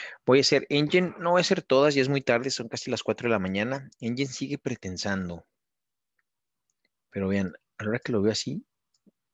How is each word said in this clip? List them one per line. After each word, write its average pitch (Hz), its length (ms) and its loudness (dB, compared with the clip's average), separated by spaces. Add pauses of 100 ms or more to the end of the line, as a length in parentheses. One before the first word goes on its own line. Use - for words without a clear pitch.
(260)
Voy 127 140 8
a - 20 2
hacer 135 280 2
Engine, 151 500 2
no 170 120 0
voy 180 80 6
a - 20 2
hacer 180 200 0
todas, 139 340 4
ya 139 60 4
es 131 80 2
muy 143 120 2
tarde, 123 280 0
son 120 180 -6
casi 120 240 -8
las 117 120 -4
cuatro 117 260 -2
de 117 40 4
la 107 60 2
mañana. 110 500 -4 (100)
Engine 123 300 -4
sigue 135 280 -8
pretensando. 92 880 -6 (1700)
Pero 95 180 -4
vean, 98 240 -2 (240)
a - 60 -12
la 107 80 -2
hora 120 80 -2
que - 120 -8
lo 107 100 0
veo 107 100 2
así, 139 340 -6 (680)